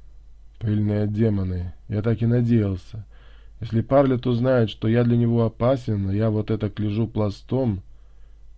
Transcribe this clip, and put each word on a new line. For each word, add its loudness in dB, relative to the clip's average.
Пыльные 0
демоны, 0
я -4
так 0
и 2
надеялся. 0
Если -2
Парлетт 4
узнает, 2
что -6
я 4
для 2
него 2
опасен, 0
а -2
я 0
вот -2
этак -4
лежу 0
пластом, -2